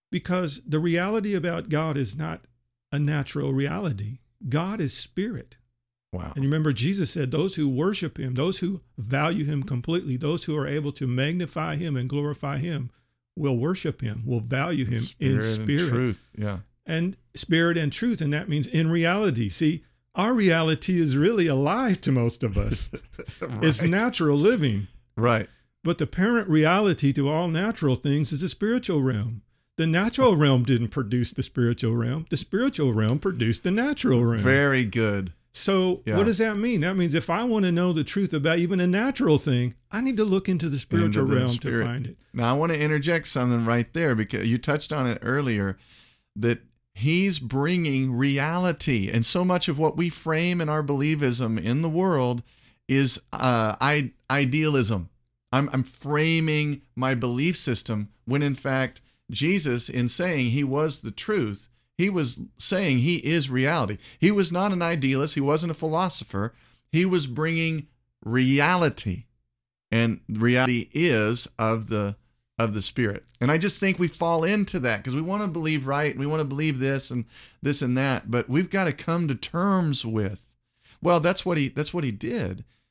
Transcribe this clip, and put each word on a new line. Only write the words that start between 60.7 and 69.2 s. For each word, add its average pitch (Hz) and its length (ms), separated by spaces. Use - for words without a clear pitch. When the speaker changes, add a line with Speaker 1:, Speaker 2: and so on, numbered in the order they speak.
Speaker 2:
the 117 100
truth, 113 580
he 190 140
was 160 300
saying 180 400
he 160 180
is 151 340
reality. 131 480
He 180 120
was 196 200
not 190 220
an 175 100
idealist. 143 520
He 147 60
wasn't 151 320
a - 20
philosopher. 160 800
He 170 140
was 180 220
bringing 160 600
reality. 135 1000